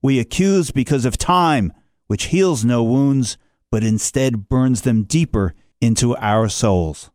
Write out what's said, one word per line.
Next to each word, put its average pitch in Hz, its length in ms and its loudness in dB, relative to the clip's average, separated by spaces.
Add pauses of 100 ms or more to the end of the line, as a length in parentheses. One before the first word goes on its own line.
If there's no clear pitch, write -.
We 135 160 2
accuse 185 520 0
because 131 340 0
of 123 140 -2
time, 160 560 0 (340)
which - 160 -4
heals 165 400 0
no 120 180 2
wounds, 135 560 0 (320)
but 110 140 0
instead 113 640 -2
burns 127 340 0
them 113 220 0
deeper 107 500 -2 (260)
into 120 360 0
our 110 320 0
souls. 90 680 -2